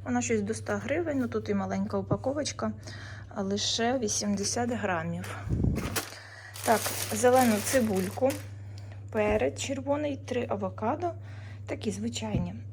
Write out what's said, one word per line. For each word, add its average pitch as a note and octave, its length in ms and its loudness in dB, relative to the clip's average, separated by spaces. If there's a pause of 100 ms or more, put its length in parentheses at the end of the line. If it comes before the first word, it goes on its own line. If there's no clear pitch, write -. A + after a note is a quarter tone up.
вона B3 180 0
щось A3 200 2
до G3+ 100 -2
ста G#3 240 -2
гривень, C#4+ 420 0
ну A#3+ 100 2
тут G#3+ 200 -2
і G#3 60 2
маленька G3 440 0
упаковочка, A3 720 0 (560)
а G#3 140 -4
лише A3+ 560 2
вісімдесят G#3 720 0
грамів. F3+ 680 -2 (1300)
Так, A3 160 6 (320)
зелену A#3+ 520 8
цибульку, G#3+ 680 4 (800)
перець G#3+ 500 2
червоний, C#4 560 0
три A#3+ 320 -2
авокадо, G#3+ 640 -2 (560)
такі - 240 -4
звичайні. G3+ 640 -2 (180)